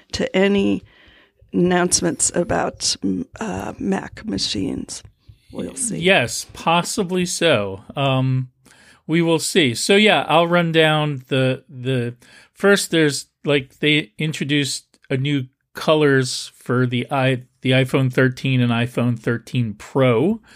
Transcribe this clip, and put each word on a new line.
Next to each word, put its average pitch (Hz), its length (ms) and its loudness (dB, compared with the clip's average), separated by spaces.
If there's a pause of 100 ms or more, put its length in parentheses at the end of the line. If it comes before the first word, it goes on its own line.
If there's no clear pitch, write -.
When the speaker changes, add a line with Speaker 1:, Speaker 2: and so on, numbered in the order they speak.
(140)
Speaker 1:
to - 220 -4
any 196 480 2 (680)
announcements 175 840 0
about, 170 440 -2 (240)
mm, 190 220 -4 (140)
uh, 208 400 -8
Mac - 460 -6
machines. - 800 -6 (480)
We'll - 240 -10
see. 175 240 -6
Speaker 2:
Yes, 165 540 0
possibly 175 720 -2
so. 110 560 0 (140)
Um, 131 540 0 (560)
we 165 160 0
will 165 180 2
see. 143 360 2
So - 200 2
yeah, 202 320 4
I'll 165 200 4
run 170 240 2
down 151 560 2
the, 131 420 0
the, 123 460 -4 (380)
first 202 380 2
there's, 151 360 2 (180)
like, 143 340 -2
they 151 380 2
introduced 147 800 -4 (120)
a 139 80 -2
new 139 280 -2 (280)
colors 143 840 0
for 127 300 -2
the 123 260 -4
i-, 131 320 0 (180)
the 127 100 0
iPhone 131 420 2
thirteen 131 480 0
and 120 100 2
iPhone 120 480 -2
thirteen 117 560 -4
Pro. 135 680 2 (140)